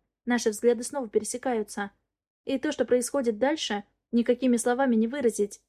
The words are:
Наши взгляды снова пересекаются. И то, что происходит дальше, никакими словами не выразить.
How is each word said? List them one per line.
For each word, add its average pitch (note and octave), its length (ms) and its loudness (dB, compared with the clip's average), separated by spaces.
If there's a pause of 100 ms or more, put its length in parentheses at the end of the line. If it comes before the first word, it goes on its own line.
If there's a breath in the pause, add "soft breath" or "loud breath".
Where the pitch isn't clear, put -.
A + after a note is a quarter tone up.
(260)
Наши A#3+ 240 0
взгляды A#3 320 0
снова B3+ 260 -6
пересекаются. G#3+ 840 -4 (540)
И C4+ 140 -2
то, D4+ 140 -2
что C#4 120 0
происходит A#3+ 540 0
дальше, C4 460 -2 (280)
никакими A#3+ 440 2
словами B3 400 2
не A3 100 4
выразить. A3+ 640 -2